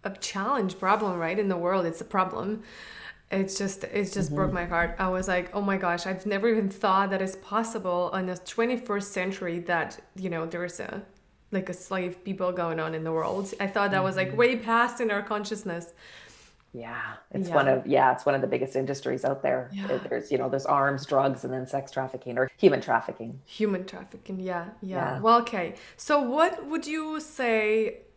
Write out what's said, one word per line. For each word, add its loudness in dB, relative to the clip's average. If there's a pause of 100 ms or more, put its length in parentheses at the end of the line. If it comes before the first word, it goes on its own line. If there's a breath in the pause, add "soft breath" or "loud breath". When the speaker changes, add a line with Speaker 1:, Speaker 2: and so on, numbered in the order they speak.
Speaker 1:
a -4
challenge, -2
problem, 2
right, 0
in 2
the 2
world, 2
it's -2
a -8
problem. -2 (680 loud breath)
It's 0
just, -4
it's -2
just 0
broke 2
Speaker 2:
Mm-hmm. -2
Speaker 1:
my 0
heart. 0
I 2
was 0
like, 0
"Oh -2
my 2
gosh, 0
I've -4
never 2
even 4
thought 4
that 0
it's -2
possible -2
in 0
the -4
twenty-first -2
century -4
that, -2 (160)
you -6
know, -4
there -6
is -8
a, -8 (500)
like, -2
a -4
slave -6
people -2
going -2
on -2
in -4
the -2
world." -2
I 0
thought 2
that 2
was, 0
like, 0
Speaker 2:
Mm-hmm. -4
Speaker 1:
way 6
past 2
in 2
our 0
consciousness. -4 (800 loud breath)
Speaker 2:
Yeah, -8 (300)
it's -2
Speaker 1:
Yeah. 2
Speaker 2:
one 6
of, 4
yeah, 6
it's -2
one 4
of 2
the 0
biggest 0
industries -2
out 0
there. 0
Speaker 1:
Yeah. -2 (120)
Speaker 2:
There's, -4
you 2
know, 0
there's -2
arms, 2
drugs, 2
and -4
then -4
sex -4
trafficking -4
or 2
human 6
trafficking. -2
Speaker 1:
Human -2
trafficking, -12
yeah, -4 (160)
yeah. -4
Speaker 2:
Yeah. -6
Speaker 1:
Well, 8
okay. -4 (200 loud breath)
So 2
what 2
would -4
you -4
say 0 (160)